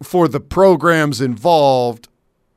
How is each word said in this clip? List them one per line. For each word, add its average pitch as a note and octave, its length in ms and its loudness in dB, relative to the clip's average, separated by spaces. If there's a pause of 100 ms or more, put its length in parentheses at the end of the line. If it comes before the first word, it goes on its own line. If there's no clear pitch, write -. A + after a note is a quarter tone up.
for E3+ 280 0
the B2+ 100 -6
programs D#3+ 800 0
involved, C3 880 -2 (500)